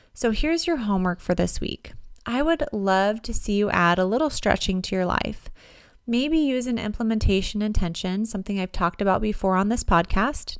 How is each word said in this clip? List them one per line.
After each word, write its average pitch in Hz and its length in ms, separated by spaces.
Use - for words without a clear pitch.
So 233 200
here's 320 340
your 339 120
homework 190 420
for - 160
this - 260
week. - 320
I 247 160
would 320 300
love 196 520
to 226 100
see 214 200
you 202 160
add 175 300
a 185 60
little 269 260
stretching 196 500
to - 140
your 185 100
life. - 460
Maybe 285 320
use 254 260
an 247 140
implementation 214 800
intention, 196 640
something 196 340
I've 185 120
talked 180 320
about 196 180
before 196 340
on 196 140
this 240 140
podcast, 196 760